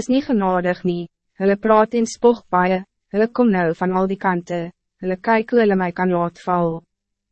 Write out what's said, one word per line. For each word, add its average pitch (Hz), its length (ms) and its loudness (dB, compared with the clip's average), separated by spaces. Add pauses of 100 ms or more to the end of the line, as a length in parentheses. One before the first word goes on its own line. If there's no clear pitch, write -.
is - 80 -6
nie 262 120 2
genadig 185 640 -2
nie, 175 240 -4 (300)
hulle 196 180 2
praat 220 380 2
en 233 160 0
spog 240 400 0
baie, 185 320 0 (320)
hulle 220 140 2
kom 240 220 0
nou 180 180 2 (100)
van 185 200 -2
al 190 120 0
die 196 80 -6
kante, 175 420 -4 (420)
hulle 185 140 -4 (140)
kyk 226 240 0
hoe 233 80 4
hulle 202 160 2
my 180 140 -2
kan 185 180 -2
laat 170 320 -4
val. 170 400 -2 (500)